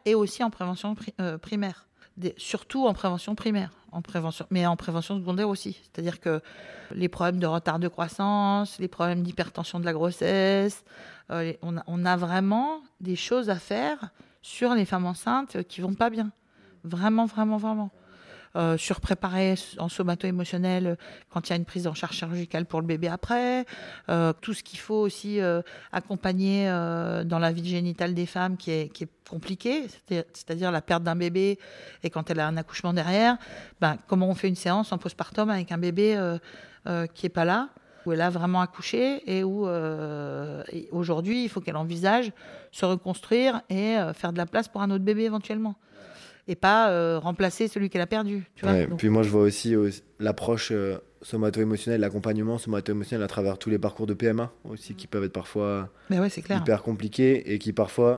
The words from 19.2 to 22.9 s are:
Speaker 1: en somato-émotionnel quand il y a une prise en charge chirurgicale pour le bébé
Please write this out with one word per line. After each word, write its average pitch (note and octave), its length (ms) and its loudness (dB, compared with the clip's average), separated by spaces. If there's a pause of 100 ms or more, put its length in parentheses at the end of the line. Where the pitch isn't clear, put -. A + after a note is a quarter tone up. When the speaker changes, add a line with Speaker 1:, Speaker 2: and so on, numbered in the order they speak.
Speaker 1:
en E3+ 120 -2
somato-émotionnel F3+ 1080 0 (320)
quand - 180 -4
il - 20 -2
y F3+ 40 0
a - 40 0
une E3+ 80 -2
prise F3+ 200 -4
en D#3+ 80 -2
charge - 220 -6
chirurgicale E3+ 500 -4
pour E3 140 -4
le E3 80 -2
bébé E3 220 0